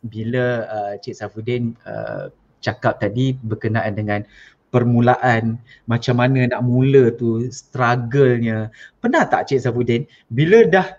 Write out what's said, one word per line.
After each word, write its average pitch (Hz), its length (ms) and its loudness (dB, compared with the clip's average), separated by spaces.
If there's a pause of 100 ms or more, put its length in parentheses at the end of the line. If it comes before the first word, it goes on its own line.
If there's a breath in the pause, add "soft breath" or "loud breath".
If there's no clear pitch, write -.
bila, 117 420 -4 (220)
uh, 104 320 -6
Cik 113 160 -12
Saifuddin, 113 580 -6 (120)
uh, 104 440 -10 (320)
cakap - 400 -4
tadi 123 400 -2
berkenaan 107 540 -4
dengan 104 240 -4 (500 soft breath)
permulaan, 120 920 2 (240 soft breath)
macam 120 320 -2
mana 127 320 2
nak 120 160 -2
mula 127 480 4
tu, 117 380 -2
struggle-nya. 120 1200 0 (320 loud breath)
Pernah 285 240 2
tak, - 240 -2
Cik 131 160 0
Saifuddin, 120 400 0 (240 soft breath)
bila 170 340 6
dah 185 220 2 (120)